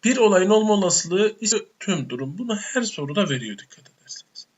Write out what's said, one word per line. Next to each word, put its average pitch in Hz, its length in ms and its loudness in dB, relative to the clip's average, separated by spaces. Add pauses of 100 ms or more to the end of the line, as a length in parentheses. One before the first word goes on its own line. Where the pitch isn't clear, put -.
Bir 254 140 2
olayın 196 320 4
olma 214 240 4
olasılığı 190 680 0
ise 220 160 0 (220)
tüm 156 300 -4
durum. 135 280 -8
Bunu 233 180 -4
her - 260 -4
soruda 160 480 -2
veriyor, 113 280 -4
dikkat - 320 -20
ederseniz. - 580 -20 (100)